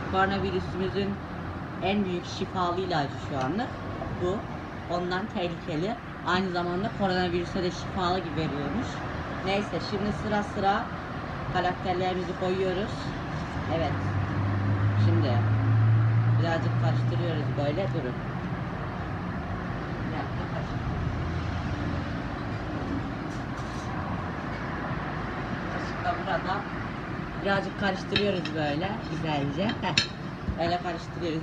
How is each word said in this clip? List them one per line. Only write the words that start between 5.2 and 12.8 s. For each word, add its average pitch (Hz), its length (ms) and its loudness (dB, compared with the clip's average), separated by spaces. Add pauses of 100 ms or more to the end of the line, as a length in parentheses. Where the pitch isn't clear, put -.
tehlikeli. 175 600 -2 (320)
Aynı 185 240 2
zamanda 175 480 0
koronavirüse 180 640 2
de 175 80 2
şifalı 180 480 0
gibi 165 180 -4
veriyormuş. 151 500 0 (580)
Neyse 196 340 0 (120)
şimdi 208 220 2 (100)
sıra 208 200 2
sıra 202 420 2 (680)
karakterlerimizi 180 880 0
koyuyoruz. 185 500 2 (880)